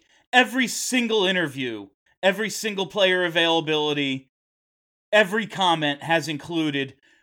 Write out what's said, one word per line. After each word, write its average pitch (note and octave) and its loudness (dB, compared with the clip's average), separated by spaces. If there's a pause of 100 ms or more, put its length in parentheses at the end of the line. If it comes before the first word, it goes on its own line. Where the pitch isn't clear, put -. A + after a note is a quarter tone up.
(320)
every B3 2
single A3 -2
interview, C3 -4 (340)
every G3 0
single G3 -4
player F#3 2
availability, D3+ 0 (800)
every G#3+ 2
comment D#3+ 0
has D#3 0
included, D3+ -4 (280)